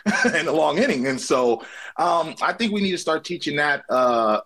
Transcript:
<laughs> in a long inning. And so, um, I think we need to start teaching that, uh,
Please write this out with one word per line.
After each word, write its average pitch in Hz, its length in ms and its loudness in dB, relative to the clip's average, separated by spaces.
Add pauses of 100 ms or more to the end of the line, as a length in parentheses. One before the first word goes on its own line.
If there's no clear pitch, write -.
(120)
<laughs> - 220 2
in 156 140 -2
a 135 40 0
long 156 260 2
inning. 175 280 0
And 131 140 -2
so, 127 420 2 (340)
um, 165 460 0
I 156 100 0
think 214 200 -2
we 208 80 -2
need 190 100 0
to 175 80 -2
start 156 260 -2
teaching 156 340 -6
that, 147 300 0
uh, 117 580 2